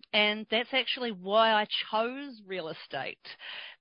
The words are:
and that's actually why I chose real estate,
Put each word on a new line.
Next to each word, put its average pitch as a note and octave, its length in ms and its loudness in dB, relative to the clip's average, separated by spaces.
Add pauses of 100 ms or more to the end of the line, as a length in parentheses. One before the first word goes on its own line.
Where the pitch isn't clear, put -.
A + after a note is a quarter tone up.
(140)
and G#3+ 360 2
that's A#3+ 240 0
actually B3 380 -2
why G#3+ 420 4
I G#3+ 140 4 (240)
chose A#3+ 560 -2
real F3 220 -6
estate, - 500 -8 (600)